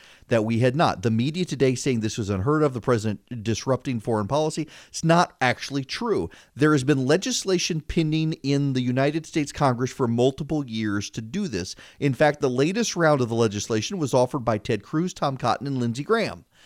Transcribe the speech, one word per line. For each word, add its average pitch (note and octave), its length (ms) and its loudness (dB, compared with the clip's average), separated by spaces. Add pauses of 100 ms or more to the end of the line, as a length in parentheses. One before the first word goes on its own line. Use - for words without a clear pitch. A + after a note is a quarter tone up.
(260)
that A2+ 180 2
we A2+ 160 0
had B2+ 140 2
not. C3+ 280 0
The A#2 80 2
media D3+ 340 0
today C3+ 300 2
saying B2 260 -2
this G#2+ 180 -4
was G2+ 120 -4
unheard C3+ 320 0
of, C3+ 120 2
the A2+ 60 -4
president A2 640 -2
disrupting A#2+ 560 -2
foreign G#2+ 260 -2
policy, D3+ 420 -2 (200)
it's - 160 -8
not E3 360 4
actually C3 440 -2
true. F3+ 460 -4 (260)
There D3+ 160 4
has C#3 100 4
been C3+ 240 2
legislation F3+ 760 0
pending D#3+ 600 0
in C#3 300 0
the C3 80 0
United C3+ 460 0
States D3 260 -4
Congress B2+ 400 0
for C3 160 -2
multiple C#3 580 0
years G#2+ 440 -2
to - 100 -8
do D3+ 260 -6
this. F#2 300 -6 (240)
In C3+ 140 0
fact, D3+ 260 2
the C#3 100 2
latest F3+ 460 0
round D3+ 240 4
of A#2+ 80 2
the A#2 60 -2
legislation A2+ 640 0
was C#3+ 160 -2
offered B2+ 260 2
by A2+ 180 0
Ted G#2+ 240 -2
Cruz, F3 300 -4
Tom C#3 240 -4
Cotton, B2 300 -2
and C#3 120 -4
Lindsey A#2+ 260 -2
Graham. F#3 420 -2 (200)